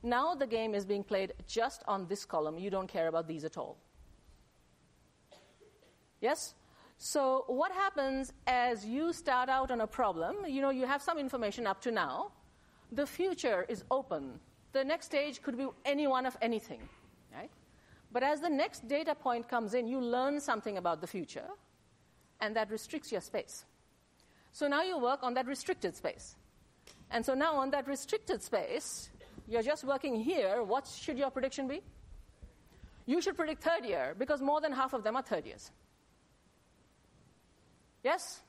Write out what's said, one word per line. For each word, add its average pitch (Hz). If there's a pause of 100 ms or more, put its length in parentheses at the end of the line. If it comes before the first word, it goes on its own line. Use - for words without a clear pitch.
Now 247
the 269
game 220
is 202
being 202
played 190 (120)
just -
on 196
this 196
column. 156
You 190
don't 190
care 165
about 165
these 160
at 160
all. - (2500)
Yes? 262 (420)
So 262
what 294
happens 269 (140)
as 247
you 294
start 254
out 262
on 240
a 214
problem? 202 (100)
You 269
know, 277
you 262
have 277
some 339
information 247
up 196
to 247
now. 190 (600)
The 277
future 269
is 220
open. 156 (320)
The 269
next 311
stage 294
could 240
be 269 (180)
any 285
one 262
of 247
anything, 214 (460)
right? - (600)
But 247
as 294
the 349
next 294
data 294
point 240
comes 226
in, 247
you 254
learn 254
something 220
about 175
the 170
future, - (920)
and 214
that 220
restricts 254
your 190
space. - (840)
So -
now 285
you 359
work 262
on 247
that 254
restricted 262
space. - (760)
And 233
so 269
now 302
on 269
that 277
restricted 359
space, - (380)
you're 226
just 294
working 269
here. 226
What 226
should -
your 269
prediction 262
be? 302 (1200)
You 302
should 349
predict 311
third 339
year, 160
because 269
more 294
than 302
half 262
of 233
them 214
are 269
third 170
years. - (2250)
Yes? 320